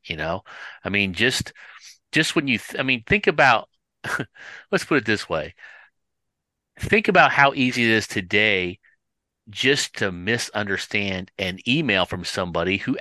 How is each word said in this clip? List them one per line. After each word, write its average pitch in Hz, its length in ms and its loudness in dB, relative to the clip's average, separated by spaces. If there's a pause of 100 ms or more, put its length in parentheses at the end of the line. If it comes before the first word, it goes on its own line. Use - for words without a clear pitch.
you 82 120 -8
know? 80 260 -6 (420)
I 95 40 -4
mean, 98 240 0
just, 117 380 -2 (600)
just - 240 0
when 147 120 0
you, 117 120 2
th-, - 200 -8
I 135 40 -2
mean, 131 240 -2
think 202 200 0
about, 143 420 4 (340)
<laughs> - 680 -10
let's 190 140 0
put 156 140 2
it 110 60 0
this 107 240 -2
way. 80 260 -4 (1200)
Think - 280 0
about 170 240 6
how 139 220 6
easy 123 300 0
it 113 60 4
is 110 180 4
today 98 720 0 (720)
just 135 480 0
to 101 140 -2
misunderstand 98 1300 -4
an 92 300 -6
email 117 380 2
from 90 180 -8
somebody 87 540 -2
who - 240 -4